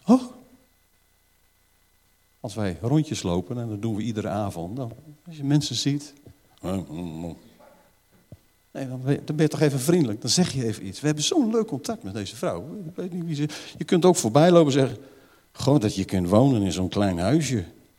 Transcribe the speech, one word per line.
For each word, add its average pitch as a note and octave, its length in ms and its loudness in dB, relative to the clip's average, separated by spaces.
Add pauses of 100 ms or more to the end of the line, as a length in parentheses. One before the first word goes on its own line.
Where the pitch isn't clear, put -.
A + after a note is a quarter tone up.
Oh." B3+ 160 6 (2250)
Als A2+ 140 -12
wij F#2+ 280 -4
rondjes C#3 420 -2
lopen, F2+ 340 -4
en A#2 120 -8
dat G#2 120 -8
doen A2 140 -4
we G#2 60 -6
iedere G#2 280 -6
avond, F#2+ 460 -6
dan, B2 160 -10 (340)
als D#3+ 120 -20
je C#3+ 60 -12
mensen C#3+ 320 2
ziet, C#3+ 380 -4 (480)
nee, F2+ 220 -4 (1900)
dan B2+ 320 -10
ben C#3 100 2
je, - 100 -4
dan D#3 120 -6
ben D#3 100 2
je - 20 4
toch D#3 140 0
even C#3 180 2
vriendelijk, C3+ 420 2
dan B2 80 -6
zeg F3 220 2
je C3 140 -4
even G#2 200 -4
iets. F#2+ 140 -12
We D3 60 -6
hebben D3+ 180 0
zo'n C4+ 280 2
leuk A3 160 0
contact F3+ 360 -8
met F#2+ 100 -10
deze G#2+ 220 -8
vrouw. D3 500 -6
Ik D#3+ 100 -14
weet F3 180 -8
niet F3 120 -6
wie D#3+ 100 -4
ze, D3 120 -2 (300)
je E3 60 -6
kunt F3 220 2
ook F3+ 100 8
voorbij D3 360 6
lopen D#3+ 220 8
en C#3+ 60 4
zeggen, C3 180 2 (540)
"Goh, C#3 280 2
dat G#2+ 160 0
je F#2 100 -2
kunt F2+ 240 0
wonen A#2 320 4
in F#2+ 100 0
zo'n F2+ 180 -2
klein G2+ 280 0
huisje. B2 480 0 (340)